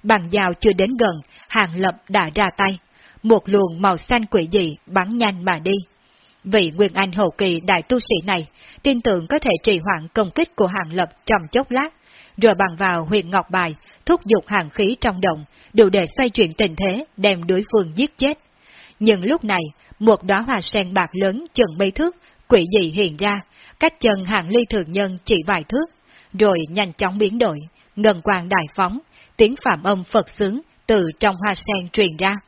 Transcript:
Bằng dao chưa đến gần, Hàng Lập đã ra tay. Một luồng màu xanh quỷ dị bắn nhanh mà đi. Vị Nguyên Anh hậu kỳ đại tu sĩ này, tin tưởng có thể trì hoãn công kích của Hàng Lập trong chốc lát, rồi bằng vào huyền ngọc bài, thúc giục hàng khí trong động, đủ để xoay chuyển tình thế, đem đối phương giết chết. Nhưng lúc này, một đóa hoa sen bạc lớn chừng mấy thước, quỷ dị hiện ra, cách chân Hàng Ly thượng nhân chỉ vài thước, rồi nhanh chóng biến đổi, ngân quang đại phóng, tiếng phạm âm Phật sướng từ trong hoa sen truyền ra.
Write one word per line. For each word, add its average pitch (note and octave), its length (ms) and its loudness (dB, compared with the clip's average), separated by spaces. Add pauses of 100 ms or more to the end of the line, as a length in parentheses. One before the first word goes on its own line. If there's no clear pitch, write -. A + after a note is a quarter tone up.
Bằng G3 300 2
dao F#3+ 220 0
chưa G#3+ 180 2
đến F#3+ 180 2 (100)
gần, G3 140 2 (340)
Hàng F3+ 280 -2
Lập F#3 180 0 (140)
đã F#3+ 260 0
ra G#3 120 2 (100)
tay. F#3+ 220 0 (440)
Một A3 260 4
luồng F#3+ 340 2
màu F#3+ 140 2
xanh A#3 300 -2
quỷ E3 260 0
dị E3+ 240 0 (100)
bắn F#3 220 -2
nhanh G#3 360 -2
mà F3+ 140 -2
đi. F3 140 -2 (720)
Vị F#3+ 260 2
Nguyên F#3 240 0
Anh F#3+ 180 0
hậu F#3 180 0
kỳ F3+ 300 -2
đại F3+ 220 0
tu B3 180 0
sĩ F#3 260 -2
này, F3 200 -2 (360)
tin C4 180 2
tưởng F3+ 260 0
có C#4+ 120 -2
thể C4 120 0 (120)
trì G3 160 2
hoãn E3 300 -4
công G3 220 -2
kích - 260 -2
của G#3 100 4
Hàng F3+ 260 -6
Lập F3 180 -2 (160)
trong G3+ 160 0 (100)
chốc - 180 0
lát, C#4 200 -2 (460)
rồi G#3 180 6
bằng F3 240 -2
vào F3 260 -2
huyền F3 260 -2
ngọc F#3+ 200 0
bài, F3+ 240 -2 (320)
thúc E4+ 180 2
giục G3+ 220 2
hàng F3 240 -2
khí A3 300 0
trong F#3+ 200 -2
động, D#3 240 -2 (280)
đủ G#3 160 4
để F#3 180 0 (100)
xoay B3+ 140 0
chuyển E3+ 240 -2
tình F#3 220 -2
thế, G3 280 -4 (120)
đem F#3+ 300 -2
đối F#3 260 0
phương F3+ 240 0
giết C#4 220 -4
chết. C#4+ 200 -2 (600)
Nhưng G#3 260 2
lúc C#4+ 200 0
này, F#3+ 180 -2 (360)
một G#3+ 260 4
đóa G3 160 2
hoa A#3 200 -2
sen F#3+ 340 -2
bạc F3+ 180 0
lớn G3 320 -2 (100)
chừng E3+ 240 0
mấy F#3+ 120 0
thước, E4 260 -4 (320)
quỷ F#3+ 240 4
dị F#3 180 2
hiện E3+ 260 -2
ra, G3+ 160 -2 (480)
cách E4 200 0
chân G3+ 240 0
Hàng F3+ 240 -4
Ly A#3 120 4 (100)
thượng E3+ 220 -4
nhân F#3+ 320 -2
chỉ G#3+ 120 2 (100)
vài F3+ 220 -2
thước, C#4+ 160 -2 (540)
rồi G3 200 4 (120)
nhanh F#3 220 -4
chóng F#3 260 -4
biến G#3 200 0
đổi, F#3 200 0 (380)
ngân G3+ 260 2
quang F3+ 260 -2
đại F#3 160 0 (100)
phóng, G3 240 -2 (380)
tiếng A3+ 180 6 (100)
phạm F3 180 0
âm F#3+ 220 0
Phật A3 220 0 (100)
sướng G#3 240 -2 (260)
từ G3+ 200 2 (140)
trong G3 160 2
hoa G3 180 -2
sen F#3 380 -4
truyền F3+ 240 0
ra. F#3+ 180 0 (140)